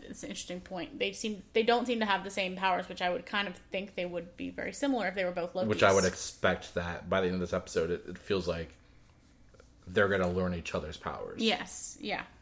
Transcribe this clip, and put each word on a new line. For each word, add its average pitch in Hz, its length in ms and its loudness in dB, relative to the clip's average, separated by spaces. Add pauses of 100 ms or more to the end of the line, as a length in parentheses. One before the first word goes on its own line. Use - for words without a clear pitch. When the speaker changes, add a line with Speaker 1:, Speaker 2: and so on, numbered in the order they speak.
Speaker 1:
it's - 160 -10
an - 60 -8
interesting 180 300 -8
point. 175 380 -8
They 196 140 0
seem, 202 400 -6
they 226 100 6
don't 233 240 4
seem 233 140 0
to 214 60 2
have 190 180 2
the 196 60 -8
same 185 260 -2
powers, 185 320 2
which 185 140 -10
I 180 80 2
would 180 140 -2
kind 202 220 0
of 180 80 -6 (160)
think 196 240 -6
they 180 100 -2
would 175 320 -6
be - 140 -6
very 190 220 -6
similar 254 340 0
if 185 80 -4
they 196 100 0
were 180 60 0
both 175 240 -4
Lokis. 185 140 0
Speaker 2:
Which 104 160 4
I 98 80 10
would 95 120 8
expect - 720 0
that 87 340 -4
by 95 120 4
the 92 80 4
end 90 60 0
of 92 60 0
this 87 120 -4
episode, 87 400 0
it, 82 160 -4
it 90 100 -8
feels 92 300 0
like 82 260 -4 (1120)
they're 98 220 6
gonna 95 220 4
learn 90 240 2
each 85 200 -4
other's 80 220 -4
powers. - 440 -8
Speaker 1:
Yes. - 600 -2
Yeah. 196 220 -6 (200)